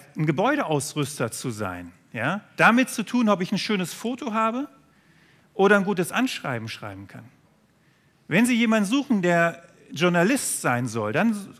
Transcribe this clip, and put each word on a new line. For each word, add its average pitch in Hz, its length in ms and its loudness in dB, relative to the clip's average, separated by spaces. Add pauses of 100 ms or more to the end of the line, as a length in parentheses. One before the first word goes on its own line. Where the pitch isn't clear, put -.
(160)
ein 156 100 -2
Gebäudeausrüster 156 1040 -2
zu - 180 -8
sein, 90 420 -8 (200)
ja, 147 280 -4 (160)
damit 226 320 4
zu - 140 -6
tun, 240 260 0
ob 190 140 2
ich - 80 -6
ein 196 80 -2
schönes 185 340 -4
Foto 247 400 -4
habe 226 360 -2 (840)
oder 202 220 6
ein 196 80 4
gutes 185 280 -2
Anschreiben 139 560 -4
schreiben 101 400 -14
kann? 123 160 -18 (1040)
Wenn 233 180 4
Sie 247 80 2
jemanden 220 340 2
suchen, 247 340 0
der 170 400 2 (300)
Journalist 175 720 2
sein 123 260 0
soll, 107 240 -4
dann 208 240 2 (240)